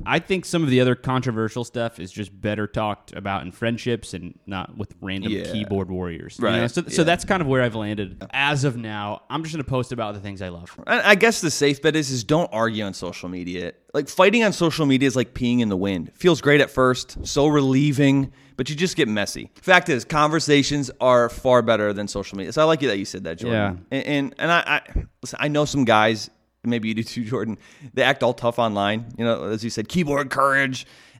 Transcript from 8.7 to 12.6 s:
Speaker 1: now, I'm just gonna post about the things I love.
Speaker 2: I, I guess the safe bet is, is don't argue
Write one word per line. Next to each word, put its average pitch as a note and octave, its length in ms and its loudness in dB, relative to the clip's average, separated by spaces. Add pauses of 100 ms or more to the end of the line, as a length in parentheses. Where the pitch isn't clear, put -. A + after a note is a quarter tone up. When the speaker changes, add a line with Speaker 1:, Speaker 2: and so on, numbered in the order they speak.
Speaker 1:
now, G#2 520 -8
I'm D3+ 140 -4
just D#3+ 100 -8
gonna D3+ 120 -6
post B2+ 260 -2
about A2+ 220 -6
the G2+ 80 -14
things G2 200 -12
I F#2 60 -8
love. F2 260 -14 (140)
Speaker 2:
I, G#3 240 4
I G#3 40 8
guess A3+ 260 4
the D#3 100 0
safe C#3+ 300 0
bet D#3 160 2
is, C#3+ 120 0
is B2+ 140 -4
don't D3+ 300 0
argue A2 320 0